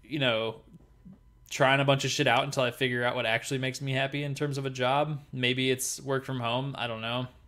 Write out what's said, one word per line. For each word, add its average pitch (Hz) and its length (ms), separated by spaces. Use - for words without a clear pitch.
you 147 140
know, 113 380
trying 139 320
a 139 40
bunch 139 200
of 131 60
shit 143 160
out 127 180
until 139 180
I 123 80
figure 123 340
out 120 100
what 123 120
actually 117 320
makes 131 240
me 135 100
happy 135 320
in 143 100
terms 143 240
of 135 60
a 135 60
job. 139 500
Maybe 127 360
it's - 300
work 135 240
from 131 160
home. 127 380
I 117 80
don't 110 160
know. 120 240